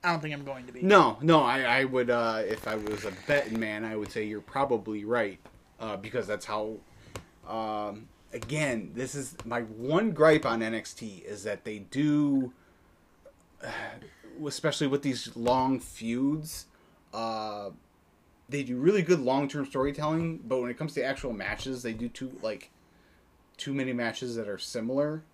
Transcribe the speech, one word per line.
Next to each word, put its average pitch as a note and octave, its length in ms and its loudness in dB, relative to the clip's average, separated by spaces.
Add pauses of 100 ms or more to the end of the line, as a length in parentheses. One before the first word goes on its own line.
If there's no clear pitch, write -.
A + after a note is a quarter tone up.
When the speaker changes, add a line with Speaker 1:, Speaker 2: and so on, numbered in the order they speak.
Speaker 1:
I F3+ 60 4
don't E3 100 0
think D3+ 140 -6
I'm C#3+ 100 -10
going C3 220 -10
to B2+ 60 -16
be. B2+ 100 -8
Speaker 2:
No, F3 400 10
no, D#3 200 10
I, C3 200 4
I B2+ 220 4
would, B2+ 260 2
uh, A#2 340 2
if G#2+ 220 -4
I A2 80 -2
was G#2+ 300 -4
a G2+ 80 -4 (160)
betting B2+ 320 2
man, G#2+ 240 -4
I A2 100 -6
would G#2+ 160 -6
say A2 140 -4
you're G#2+ 160 -6
probably A2 640 -2
right, G#2+ 340 0 (400)
uh, A2 180 -6
because G#2+ 300 -4
that's G2+ 180 -4
how, G#2+ 340 -6 (680)
um, G#2+ 640 -6 (240)
again, A#2+ 640 -4
this B2 200 -6
is C3+ 300 -10
my A#2+ 160 -4
one B2+ 500 0
gripe D#3 340 8
on A#2 160 0
N A2 140 -2
X G#2+ 180 -6
T G2+ 320 -14
is G2+ 200 -10
that G#2 200 -4
they G#2+ 140 -8
do, C#3 760 2 (1080)
<sighs> - 0 - (840)
especially D3 420 -2
with C#3 140 0
these B2 340 -4
long B2+ 440 2
feuds, C#3 840 -4 (480)
uh, G#2+ 560 -6 (800)
they C#3+ 140 -4
do B2 160 -4
really F#3 240 6
good E3+ 180 4
long-term C#3 460 0
storytelling, D3+ 800 -2
but B2+ 140 0
when A#2+ 100 -2
it A#2+ 60 -6
comes D#3 180 -6
to C#3 100 0
actual C3 280 -4
matches, A2 500 -6
they A#2 100 -4
do A2+ 160 -6
too, B2+ 340 -10
like, G#2+ 280 -6 (880)
too - 160 -6
many C3 200 -2
matches A#2+ 440 -2
that G#2+ 120 -4
are G2 100 -6
similar C#3 640 -2 (120)